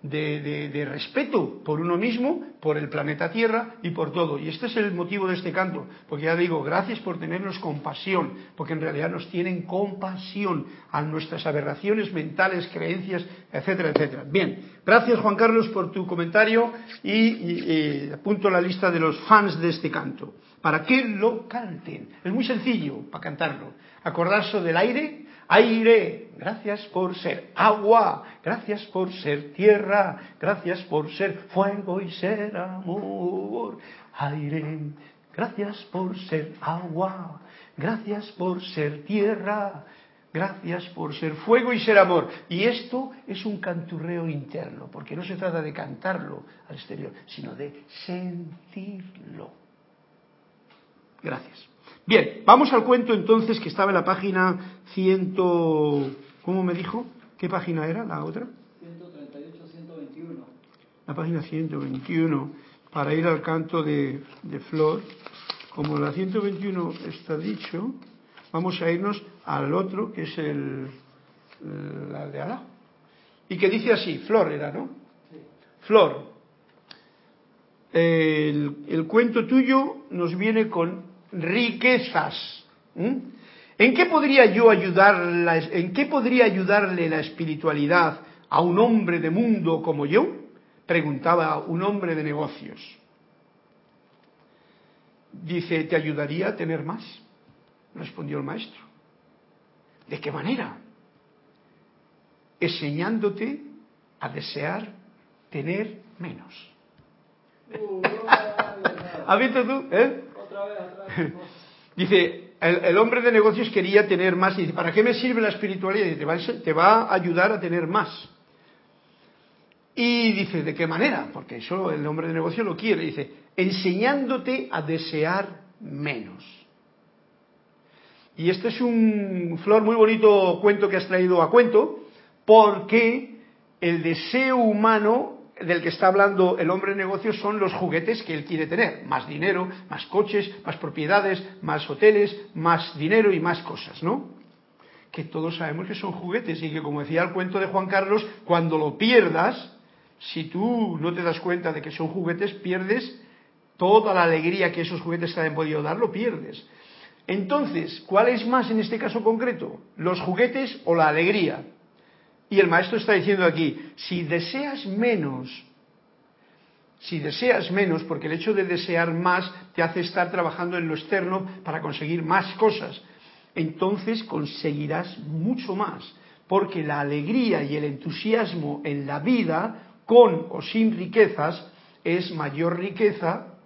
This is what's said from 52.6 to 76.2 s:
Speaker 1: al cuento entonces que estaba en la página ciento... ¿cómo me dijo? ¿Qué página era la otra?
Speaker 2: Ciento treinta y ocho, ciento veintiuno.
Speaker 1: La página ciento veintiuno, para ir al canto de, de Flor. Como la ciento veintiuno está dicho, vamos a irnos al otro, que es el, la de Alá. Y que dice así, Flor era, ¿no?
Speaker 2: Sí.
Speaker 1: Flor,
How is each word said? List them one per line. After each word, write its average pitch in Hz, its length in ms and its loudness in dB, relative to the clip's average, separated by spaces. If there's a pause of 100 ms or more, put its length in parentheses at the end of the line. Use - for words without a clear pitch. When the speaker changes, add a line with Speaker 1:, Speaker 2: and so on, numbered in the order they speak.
Speaker 1:
al 226 120 4
cuento 247 300 4
entonces 226 440 2
que 170 100 -8
estaba 196 220 0
en 190 60 2
la 165 80 2
página 185 760 0 (140)
ciento... 175 1120 2 (340)
¿cómo 185 200 -2
me 175 120 0
dijo? 185 320 -6 (300)
¿Qué 180 120 -6
página 170 380 -4
era 208 180 -4
la 156 200 -8
otra? 160 220 -8 (320)
Speaker 2:
Ciento 170 300 -20
treinta 143 320 -20
y 156 120 -18
ocho, 165 200 -20
ciento 165 240 -18
veintiuno. 147 500 -16 (600)
Speaker 1:
La 147 80 -8
página 165 280 -4
ciento 160 380 -6
veintiuno, 139 720 -2 (400)
para 147 200 -2
ir 160 140 2
al 156 160 2
canto 165 400 -2
de, 143 400 -2 (200)
de 139 180 -10
Flor. 156 420 0 (720)
Como 151 240 -4
la 143 140 -2
ciento 190 280 -2
veintiuno 190 520 -4 (160)
está - 280 -8
dicho, 190 560 -8 (600)
vamos 175 300 -4
a 165 80 2
irnos 202 300 -2 (240)
al 143 300 -4
otro, 190 380 -4
que 165 100 -10
es 160 160 -8
el, 139 500 -6 (1200)
la 147 160 -10
de 143 120 -10
Alá. 214 220 -8 (840)
Y 185 80 -6
que 190 120 4
dice 226 240 2
así, 165 260 0
Flor 190 340 2
era, 147 180 -6
¿no? 262 200 -10 (400)
Speaker 2:
Sí. 156 80 -20 (420)
Speaker 1:
Flor, 170 520 4 (1600)